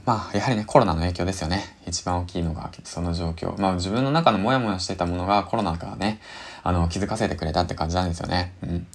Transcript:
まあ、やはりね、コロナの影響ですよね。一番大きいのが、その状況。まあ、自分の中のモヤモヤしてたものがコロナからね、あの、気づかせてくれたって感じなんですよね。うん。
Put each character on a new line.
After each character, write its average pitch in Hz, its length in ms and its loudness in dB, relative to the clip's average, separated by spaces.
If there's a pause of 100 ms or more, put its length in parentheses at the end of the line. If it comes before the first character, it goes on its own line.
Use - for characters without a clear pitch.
ま 113 280 0
あ、 104 40 0
や 98 40 2
は 135 80 0
り 123 60 2
ね、 107 100 0
コ 143 140 6
ロ 117 60 8
ナ 85 80 2
の 78 80 0
影 87 100 2
響 87 140 -2
で 95 80 0
す - 80 -6
よ 82 80 -2
ね。 95 260 -4 (100)
一 - 200 -6
番 90 140 0
大 87 60 -4
き 90 140 -6
い 85 40 0
の 82 100 0
が、 - 180 -8 (140)
そ - 160 -8
の 87 120 0
状 82 180 -2
況。 85 280 -6
ま 95 120 2
あ、 92 40 0
自 90 140 -2
分 120 160 2
の 135 60 0
中 160 200 6
の 107 60 2
モ 110 160 2
ヤ 131 60 2
モ 113 120 0
ヤ 92 80 -2
し 90 80 -4
て 92 80 -4
た 87 100 0
も 87 120 0
の 90 80 -2
が 101 180 4
コ 117 140 -2
ロ 110 60 0
ナ 85 140 0
か 87 100 -8
ら 104 100 -10
ね、 214 240 -2 (460)
あ 90 60 2
の、 85 160 4
気 90 100 -2
づ 98 80 0
か - 80 -2
せ 110 140 0
て - 80 -2
く - 80 -4
れ 87 80 -2
た 87 80 4
っ 87 40 2
て - 100 -4
感 82 140 -2
じ 85 60 -2
な 90 100 2
ん 87 40 0
で 85 60 -2
す - 40 -10
よ - 80 -4
ね。 90 340 -2
う - 40 -6
ん。 87 300 -4